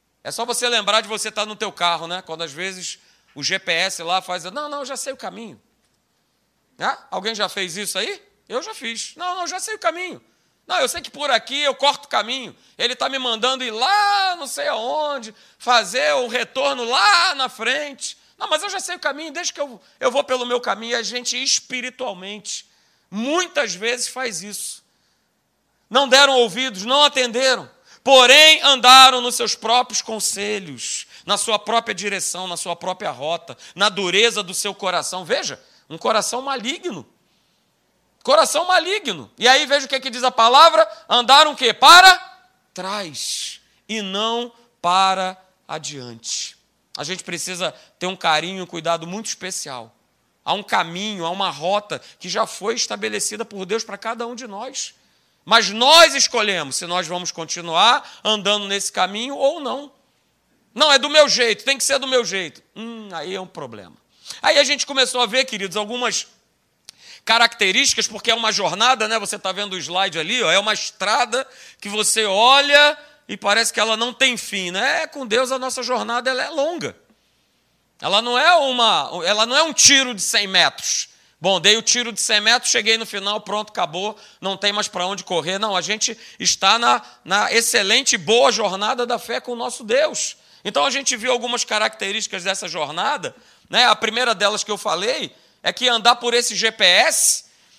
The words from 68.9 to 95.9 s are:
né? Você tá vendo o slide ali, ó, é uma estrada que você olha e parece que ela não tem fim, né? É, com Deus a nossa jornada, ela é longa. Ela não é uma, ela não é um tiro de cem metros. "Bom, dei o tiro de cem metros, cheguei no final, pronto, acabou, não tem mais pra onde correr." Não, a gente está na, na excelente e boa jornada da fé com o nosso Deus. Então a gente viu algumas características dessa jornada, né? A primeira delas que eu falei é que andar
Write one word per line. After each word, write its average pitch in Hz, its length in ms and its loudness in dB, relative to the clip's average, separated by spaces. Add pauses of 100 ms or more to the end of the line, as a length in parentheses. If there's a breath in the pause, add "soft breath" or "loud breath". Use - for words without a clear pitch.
né? 226 100 -2
Você 202 180 -6
tá 190 140 -6
vendo 196 220 -8
o 185 40 -6
slide 170 400 -4
ali, 202 240 -2
ó, 165 80 2
é 180 80 6
uma 208 160 2
estrada 233 720 -2 (360 loud breath)
que 202 80 -12
você 214 340 0
olha 285 720 6 (300 loud breath)
e 202 80 -8
parece 214 380 0
que 220 80 0
ela 220 160 0
não 240 160 -4
tem 254 240 0
fim, 185 340 -6
né? 269 300 0
É, 311 60 -4
com 269 200 -10
Deus 240 240 0
a 262 80 -2
nossa 254 240 -6
jornada, 233 460 -2
ela 254 140 -2
é 277 80 -6
longa. 285 440 -4 (1040)
Ela 190 220 2
não 240 180 0
é 330 140 6
uma, 240 580 2 (140)
ela 208 200 2
não 254 120 0
é 311 60 6
um 320 100 -2
tiro 262 400 4
de 190 80 -10
cem 208 260 -2
metros. - 640 0 (300 soft breath)
"Bom, 180 200 0
dei 202 160 4
o 226 60 0
tiro 233 320 -2
de - 80 -6
cem 214 180 0
metros, 233 320 2
cheguei 220 260 0
no 226 80 -10
final, 208 360 -8
pronto, 208 280 -8
acabou, 180 480 -6 (220 loud breath)
não 190 160 -6
tem 202 160 -2
mais 208 160 -2
pra 180 180 -6
onde 196 200 -6
correr." 180 340 -4
Não, 208 160 -2
a 180 60 -2
gente 214 360 -4 (220 loud breath)
está 196 400 2
na, 240 220 2 (240 loud breath)
na 196 260 0
excelente 226 640 2
e 226 40 2
boa 226 320 4
jornada 208 560 -2
da 233 140 -2
fé 240 220 -8
com 247 100 -10
o 240 40 -8
nosso 233 280 -8
Deus. 277 540 -2 (260 soft breath)
Então 269 220 0
a 277 40 0
gente 254 280 -2
viu 247 160 -2
algumas 240 320 -2
características 208 800 -4
dessa 190 240 -4
jornada, 165 680 -4 (340 soft breath)
né? 233 180 2
A 220 60 4
primeira 226 400 -2
delas 202 300 -2
que 214 80 -8
eu 202 60 -4
falei 208 580 -4 (260 soft breath)
é - 120 -4
que 247 160 -2
andar 233 260 4